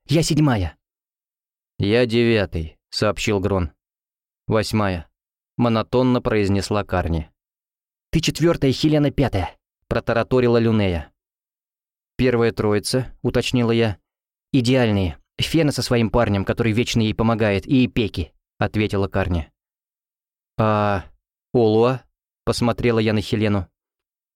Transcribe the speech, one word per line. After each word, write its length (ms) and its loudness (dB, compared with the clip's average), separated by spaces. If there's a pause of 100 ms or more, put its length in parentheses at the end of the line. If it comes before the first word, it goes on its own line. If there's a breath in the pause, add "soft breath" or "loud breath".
«Я 180 0
седьмая». 540 0 (1000)
«Я 280 2
девятый», 720 0 (120)
сообщил 500 -2
Грон. 320 -2 (760)
«Восьмая», 640 -2 (480)
монотонно 640 0
произнесла 640 0
Карни. 460 -4 (800)
«Ты 80 0
четвертая, 520 0
Хелена 400 2
пятая», 460 -2 (300)
протараторила 680 0
Люнея. 540 0 (1080)
«Первая 340 2
троица», 680 -2
уточнила 500 0
я. 260 0 (540)
«Идеальные. 640 2 (200)
Фена 340 0
со 100 -6
своим 280 0
парнем, 360 0
который 260 -2
вечно 300 0
ей 120 0
помогает, 520 0
и 220 2
Пеки», 460 -4 (240)
ответила 500 -2
Карни. 440 -4 (1080)
«А... 480 0 (480)
Олуа?» 500 2 (420)
посмотрела 540 0
я 120 0
на 100 0
Хелену. 460 -2 (680)